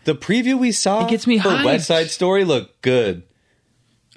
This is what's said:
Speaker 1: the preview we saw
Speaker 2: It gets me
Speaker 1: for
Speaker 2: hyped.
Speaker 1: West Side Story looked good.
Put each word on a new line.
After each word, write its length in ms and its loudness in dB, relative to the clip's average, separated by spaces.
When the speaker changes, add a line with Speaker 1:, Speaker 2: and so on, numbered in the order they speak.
Speaker 1:
the 120 0
preview 440 -2
we 120 0
saw 340 0
Speaker 2:
It 40 -2
gets 180 -2
me 120 2
Speaker 1:
for 100 2
Speaker 2:
hyped. 160 0
Speaker 1:
West 220 0
Side 220 0
Story 360 0
looked 360 -2
good. 420 0